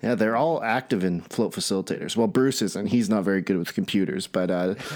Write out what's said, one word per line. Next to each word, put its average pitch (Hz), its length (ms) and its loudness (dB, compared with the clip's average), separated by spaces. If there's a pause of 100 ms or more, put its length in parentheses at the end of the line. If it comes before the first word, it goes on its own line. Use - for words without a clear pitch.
yeah, 117 100 2
they're 110 220 2
all 151 280 2
active 113 400 0
in 87 180 0
float - 320 -2
facilitators. - 640 -4
Well, 113 120 2
Bruce 131 340 2
isn't. 101 260 -4
He's 113 220 2
not 104 140 2
very 95 180 2
good 92 160 0
with 85 160 -4
computers. 92 540 -2
But, 90 240 0
uh, 92 240 0 (200)